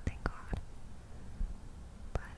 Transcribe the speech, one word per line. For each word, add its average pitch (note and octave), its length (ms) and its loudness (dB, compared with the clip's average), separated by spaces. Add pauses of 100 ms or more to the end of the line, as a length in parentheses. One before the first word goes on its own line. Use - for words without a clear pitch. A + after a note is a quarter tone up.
thank - 180 2
God. - 360 4 (1500)
But - 80 4 (160)